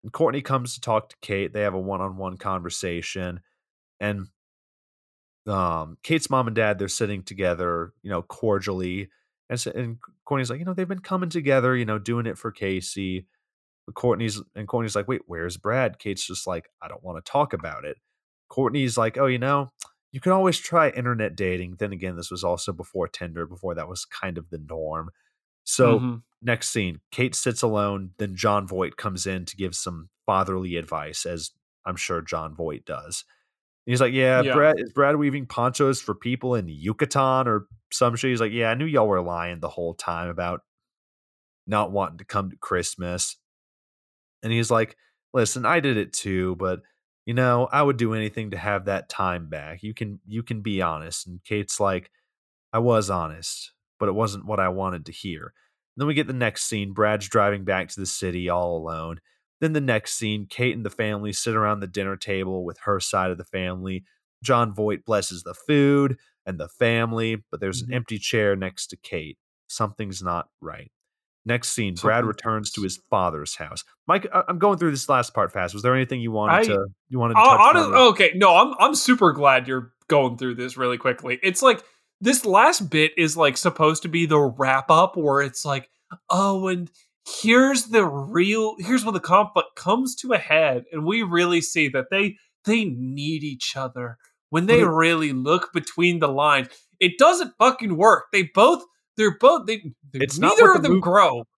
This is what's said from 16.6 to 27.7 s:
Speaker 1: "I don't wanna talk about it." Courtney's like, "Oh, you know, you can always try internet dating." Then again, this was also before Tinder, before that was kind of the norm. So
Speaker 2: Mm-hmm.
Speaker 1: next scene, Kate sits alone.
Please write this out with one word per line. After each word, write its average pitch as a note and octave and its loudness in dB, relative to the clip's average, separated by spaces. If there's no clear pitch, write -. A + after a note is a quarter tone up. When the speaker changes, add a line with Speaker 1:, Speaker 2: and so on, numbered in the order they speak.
Speaker 1:
"I E2+ -16
don't - -18
wanna E2+ -12
talk C#3+ -2
about D#2 -10
it." D2 -12
Courtney's C3 -2
like, A2+ -2
"Oh, C3+ 2
you B2+ 0
know, C#3 -2
you C3+ -12
can F#3 0
always F#3+ 2
try D#3+ 2
internet A#2 -4
dating." F2+ -4
Then G2+ -6
again, F2+ -8
this E2+ -12
was F2+ -10
also F2 -4
before F2 -6
Tinder, E2+ -10
before F2 -10
that D#2+ -10
was F2+ -12
kind F2+ -10
of E2 -14
the E2+ -12
norm. D#2 -10
So A#2+ 4
Speaker 2:
Mm-hmm. B2 -4
Speaker 1:
next A#2 -4
scene, F2+ -4
Kate B2 -4
sits - -4
alone. G2+ -2